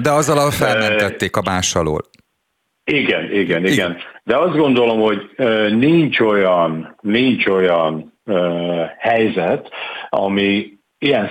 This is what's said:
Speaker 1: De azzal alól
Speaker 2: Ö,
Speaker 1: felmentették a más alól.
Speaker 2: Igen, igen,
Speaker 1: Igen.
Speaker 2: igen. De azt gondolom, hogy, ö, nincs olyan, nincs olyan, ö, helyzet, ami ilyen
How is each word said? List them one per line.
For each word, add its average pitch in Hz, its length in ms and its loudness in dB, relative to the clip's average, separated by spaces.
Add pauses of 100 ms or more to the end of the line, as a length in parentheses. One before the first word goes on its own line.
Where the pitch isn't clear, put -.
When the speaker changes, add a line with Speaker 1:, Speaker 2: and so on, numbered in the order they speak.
Speaker 1:
De 147 80 0
azzal 147 280 2
alól 143 120 2
Speaker 2:
Ö, - 140 -2
Speaker 1:
felmentették 107 720 -2
a 104 80 0
más 92 300 -2
alól. 78 260 0 (840)
Speaker 2:
Igen, 98 400 0
igen, 98 160 -2
Speaker 1:
Igen. 87 260 0
Speaker 2:
igen. 92 300 0 (280)
De 117 120 0
azt 160 200 0
gondolom, 123 440 2
hogy, 104 360 0
ö, 110 320 0
nincs 143 520 2
olyan, 90 800 2
nincs 117 460 0
olyan, 85 800 0
ö, 87 580 -2 (160)
helyzet, 110 720 0 (400)
ami 101 640 -2 (260)
ilyen 123 320 0